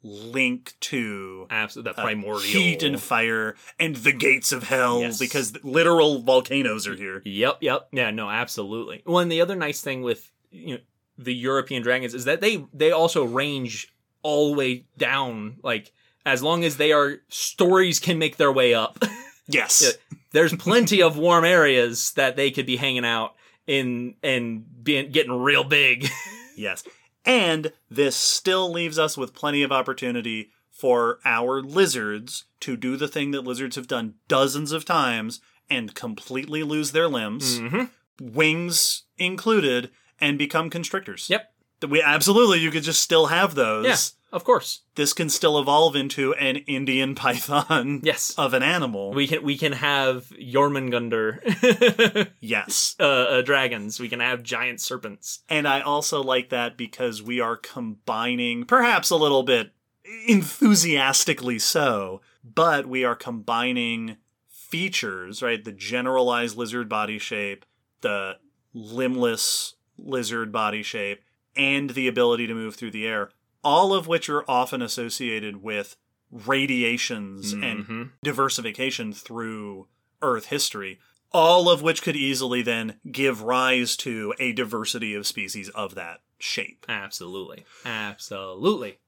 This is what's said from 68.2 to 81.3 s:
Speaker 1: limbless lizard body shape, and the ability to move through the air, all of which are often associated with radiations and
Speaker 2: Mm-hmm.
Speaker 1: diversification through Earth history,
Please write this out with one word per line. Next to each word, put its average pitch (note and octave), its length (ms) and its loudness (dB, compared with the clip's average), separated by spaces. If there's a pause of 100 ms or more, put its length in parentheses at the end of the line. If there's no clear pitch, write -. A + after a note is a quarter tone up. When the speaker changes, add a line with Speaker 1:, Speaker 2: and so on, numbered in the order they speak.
Speaker 1:
limbless A#2+ 1000 -2 (240)
lizard A#2 540 -6
body G#2+ 300 -2
shape, G2+ 380 -8 (360)
and C#3 340 -2
the B2+ 180 -2
ability A#2+ 380 2
to A2+ 80 -6
move A2 220 -10
through A#2 140 -12
the G#2+ 160 -8
air, G#2+ 240 -4 (340)
all F3 300 4
of E3+ 120 -2
which E3 220 -2
are D3 200 -4
often B2+ 340 0
associated A2 800 -6
with G#2 340 -8 (340)
radiations A#2+ 1200 -2
and G#2 100 -8
Speaker 2:
Mm-hmm. A2+ 400 -8 (200)
Speaker 1:
diversification C3 920 -4
through G#2+ 720 -10 (360)
Earth B2 240 -2
history, G2+ 520 -6 (340)